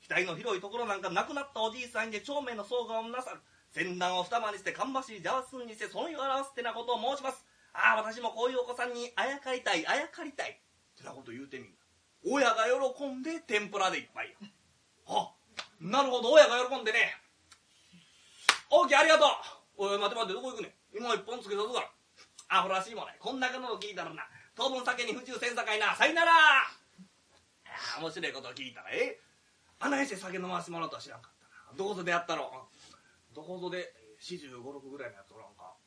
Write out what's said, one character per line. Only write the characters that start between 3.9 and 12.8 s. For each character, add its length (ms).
端 140
を 120
二 160
間 120
に 60
し 60
て、 80
芳 300
し 60
い 40
邪 100
魔 120
す 100
ん 100
に 80
し 40
て、 100
そ 140
の 80
世 100
を 20
表 220
す 80
っ 20
て 80
な 120
こ 100
と 100
を 220
申 0
し 80
ま 80
す。 120
あ 220
あ、 20
私 240
も 100
こ 140
う 60
い 40
う 60
お 40
子 120
さ 80
ん 80
に 240
あ 80
や 160
か 120
り 120
た 100
い、 120
あ 100
や 120
か 140
り 100
た 140
い。 40
っ 460
て 60
な 80
こ 140
と 80
言 100
う 60
て 100
み 80
ん 40
な。 60
親 300
が 120
喜 400